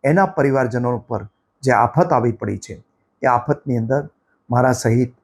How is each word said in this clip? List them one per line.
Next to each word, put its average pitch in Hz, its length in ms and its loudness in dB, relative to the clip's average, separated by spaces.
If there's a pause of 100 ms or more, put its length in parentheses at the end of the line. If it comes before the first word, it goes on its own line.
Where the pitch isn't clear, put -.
એના 175 220 4
પરિવારજનો 123 720 0
પર 107 280 -8 (360)
જે 131 100 2
આફત 120 400 2
આવી 120 200 0
પડી 101 260 -6
છે - 260 -18 (380)
એ 135 40 -2
આફતની 127 500 -2
અંદર 135 320 -2 (420)
મારા 123 220 2
સહિત 120 520 0